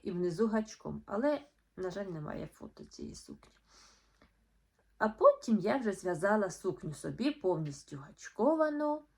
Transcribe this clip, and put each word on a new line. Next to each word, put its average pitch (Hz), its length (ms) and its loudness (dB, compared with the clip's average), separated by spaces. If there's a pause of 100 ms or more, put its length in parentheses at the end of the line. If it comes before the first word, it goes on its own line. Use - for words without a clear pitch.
і - 80 -6
внизу 175 360 0
гачком. 214 600 -4
Але, 277 340 0 (360)
на 185 140 -6
жаль, 196 160 -8
немає 156 400 -8
фото - 380 -18
цієї - 300 -14
сукні. - 360 -20 (1500)
А 214 100 4
потім 359 500 6
я 214 180 2
вже 220 160 0
зв'язала 185 580 0
сукню 170 440 -6
собі 165 360 -4
повністю 160 680 -4
гачковану. 302 1040 0 (160)